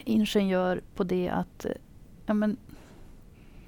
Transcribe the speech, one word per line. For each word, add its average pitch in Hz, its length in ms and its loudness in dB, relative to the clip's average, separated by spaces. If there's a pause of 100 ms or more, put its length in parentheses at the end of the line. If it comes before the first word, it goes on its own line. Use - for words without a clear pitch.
ingenjör 190 760 4 (140)
på 208 80 0
det 180 260 0
att, - 360 -4
eh, - 60 -2 (540)
ja, 220 80 0
men, 214 240 2 (1120)